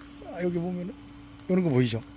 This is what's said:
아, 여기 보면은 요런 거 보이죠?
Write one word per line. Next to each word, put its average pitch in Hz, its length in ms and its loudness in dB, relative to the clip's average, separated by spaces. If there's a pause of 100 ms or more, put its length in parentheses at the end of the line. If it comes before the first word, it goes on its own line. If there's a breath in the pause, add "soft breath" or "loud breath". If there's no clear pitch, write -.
(260)
아, 180 160 -6
여기 180 120 2
보면은 180 400 -4 (560)
요런 185 140 6
거 165 60 4
보이죠? 120 320 4 (140)